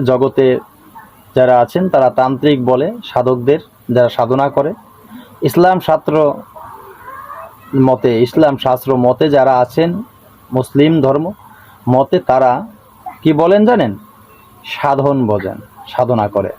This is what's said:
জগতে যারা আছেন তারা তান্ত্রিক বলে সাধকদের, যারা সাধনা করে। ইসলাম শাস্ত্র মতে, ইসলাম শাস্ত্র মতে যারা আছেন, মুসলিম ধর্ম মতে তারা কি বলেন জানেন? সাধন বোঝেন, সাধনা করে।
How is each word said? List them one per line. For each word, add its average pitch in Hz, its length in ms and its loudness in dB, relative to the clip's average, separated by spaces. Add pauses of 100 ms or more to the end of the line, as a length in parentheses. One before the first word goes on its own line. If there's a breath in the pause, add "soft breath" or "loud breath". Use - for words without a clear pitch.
জগতে 131 420 0 (880)
যারা 127 240 4
আছেন 175 280 -2
তারা 135 220 2
তান্ত্রিক 131 540 0
বলে 135 400 0
সাধকদের, 127 540 0 (320)
যারা 120 180 2
সাধনা 131 400 -2
করে। 143 240 -2 (720 loud breath)
ইসলাম 175 380 2
শাস্ত্র 156 540 0 (1400)
মতে, 127 460 2
ইসলাম 139 340 0
শাস্ত্র 131 400 -2
মতে 127 340 0
যারা 131 280 2
আছেন, 170 440 -2 (500)
মুসলিম 143 480 0
ধর্ম 147 320 0 (560 loud breath)
মতে 135 300 2
তারা 131 480 0 (560)
কি 160 100 2
বলেন 180 340 2
জানেন? 175 260 0 (720)
সাধন 139 600 -2
বোঝেন, 98 320 -4 (300)
সাধনা 117 400 0
করে। 98 300 -4